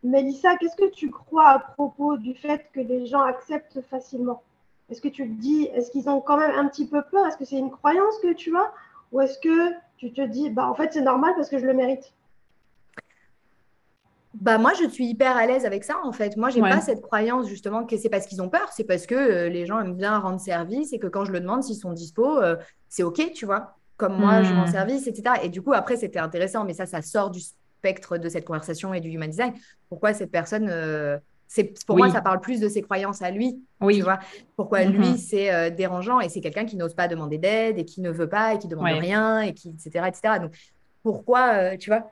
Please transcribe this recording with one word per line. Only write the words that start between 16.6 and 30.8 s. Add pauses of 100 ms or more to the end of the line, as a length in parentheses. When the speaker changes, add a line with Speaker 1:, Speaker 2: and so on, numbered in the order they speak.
Speaker 3:
Ouais.
Speaker 2:
pas
cette
croyance,
justement,
que
c'est
parce
qu'ils
ont
peur,
c'est
parce
que,
euh,
les
gens
aiment
bien
rendre
service
et
que
quand
je
le
demande,
s'ils
sont
dispo,
euh, (340)
c'est
ok,
tu
vois. (220)
Comme
moi,
je
rends
Speaker 3:
Hmm.
Speaker 2:
service,
et
cetera.
Et
du
coup,
après,
c'était
intéressant,
mais
ça,
ça
sort
du
spectre
de
cette
conversation
et
du
human
design. (360)
Pourquoi
cette
personne,
euh, (280)